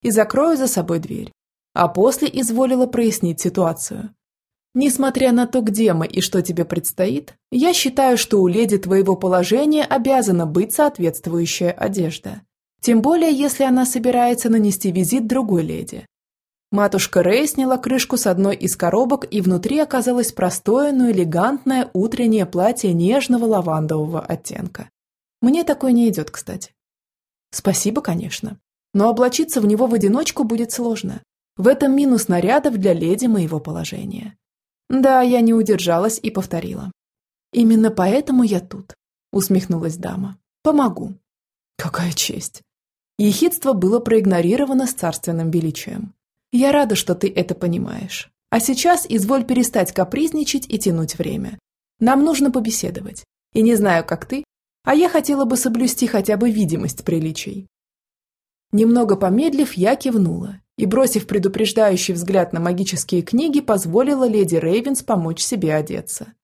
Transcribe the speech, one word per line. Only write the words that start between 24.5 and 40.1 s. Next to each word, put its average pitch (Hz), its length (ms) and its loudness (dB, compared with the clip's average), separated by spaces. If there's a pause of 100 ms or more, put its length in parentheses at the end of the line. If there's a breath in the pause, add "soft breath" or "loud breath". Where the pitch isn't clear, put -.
Мне 294 220 2
такое 277 260 0
не 233 180 4
идёт, 170 220 -4
кстати. - 420 -14 (760)
Спасибо, 214 520 -2
конечно, - 580 -8 (340)
но 202 140 4
облачиться 247 520 0
в 208 60 2
него 214 220 2
в 226 60 0
одиночку 233 500 0
будет 226 260 -2
сложно. 226 520 -6 (340)
В 190 100 0
этом 269 300 4
минус 262 320 2
нарядов 226 500 2
для 190 140 2
леди 170 340 0
моего 170 320 0
положения. 165 800 -10 (520)
Да, 262 340 4
я 247 180 4
не 226 140 4
удержалась 202 640 0
и 220 100 -6
повторила. 190 600 -8 (600)
«Именно 226 380 4
поэтому 247 520 2
я 202 180 0
тут», - 340 -16 (380)
усмехнулась 185 640 0
дама. 185 400 -8 (260)